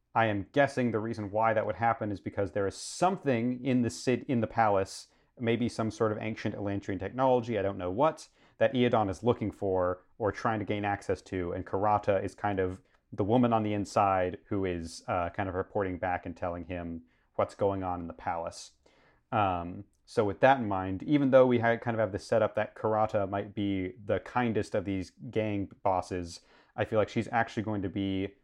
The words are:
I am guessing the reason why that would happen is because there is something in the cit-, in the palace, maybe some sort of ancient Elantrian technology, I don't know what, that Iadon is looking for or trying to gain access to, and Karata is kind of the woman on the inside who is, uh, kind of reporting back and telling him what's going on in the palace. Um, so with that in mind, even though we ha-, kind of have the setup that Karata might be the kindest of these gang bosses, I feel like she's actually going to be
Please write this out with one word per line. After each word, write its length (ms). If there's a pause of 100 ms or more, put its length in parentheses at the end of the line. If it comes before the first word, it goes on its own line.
(140)
I 120
am 260
guessing 380
the 80
reason 320
why 240
that 120
would 100
happen 340
is 100
because 320
there 140
is 100
something 880
in 180
the 80
cit-, 380
in 120
the 60
palace, 640 (300)
maybe 300
some 220
sort 220
of 60
ancient 360
Elantrian 440
technology, 600
I 40
don't 160
know 120
what, 380 (300)
that 160
Iadon 360
is 120
looking 280
for 520 (160)
or 120
trying 300
to 40
gain 200
access 380
to, 300
and 140
Karata 560
is 120
kind 260
of 200 (320)
the 120
woman 280
on 120
the 100
inside 640 (100)
who 160
is, 440
uh, 220
kind 180
of 80
reporting 420
back 280
and 100
telling 280
him 380 (320)
what's 220
going 260
on 180
in 60
the 60
palace. 600 (600)
Um, 520 (220)
so 180
with 160
that 200
in 80
mind, 340
even 280
though 160
we 120
ha-, 180
kind 200
of 20
have 140
the 80
setup 340
that 220
Karata 520
might 260
be 400 (100)
the 160
kindest 560
of 80
these 260 (200)
gang 380 (140)
bosses, 580 (360)
I 80
feel 160
like 80
she's 240
actually 320
going 180
to 60
be 400 (160)